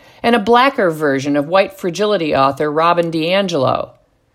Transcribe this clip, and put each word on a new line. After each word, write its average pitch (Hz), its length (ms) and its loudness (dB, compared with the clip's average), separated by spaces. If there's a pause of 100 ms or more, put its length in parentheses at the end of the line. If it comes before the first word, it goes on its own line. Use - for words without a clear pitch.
(220)
and 233 140 2
a - 20 2
blacker 233 540 2
version 143 440 -2
of 147 120 -2
white 190 240 2
fragility 175 600 -2
author 139 380 0
Robin 170 400 0
DiAngelo. 165 800 -2 (460)